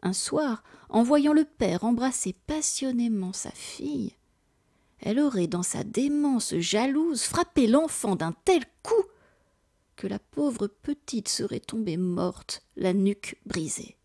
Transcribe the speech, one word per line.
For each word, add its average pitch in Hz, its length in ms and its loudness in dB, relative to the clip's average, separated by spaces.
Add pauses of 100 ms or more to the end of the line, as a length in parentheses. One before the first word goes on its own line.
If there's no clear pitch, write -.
un 180 100 -2
soir, 247 500 -2 (280)
en 226 120 6
voyant 294 300 6
le 302 120 6
père 185 400 -2
embrasser 233 500 0 (120)
passionnément 240 840 -2
sa - 200 -8
fille, - 640 -8 (880)
elle 220 160 -2
aurait, 247 280 2
dans 175 160 -2
sa - 200 -4
démence 277 760 0
jalouse, 262 640 0
frappé - 440 2
l'enfant 226 500 0
d'un 165 160 -2 (120)
tel 339 200 4 (180)
coup 440 200 2 (960)
que - 100 -10
la 202 120 -6
pauvre 269 480 -4
petite - 600 -8
serait - 320 -4
tombée 208 360 -4
morte, 180 680 -4 (140)
la 185 160 0
nuque 202 540 0
brisée. 156 580 -8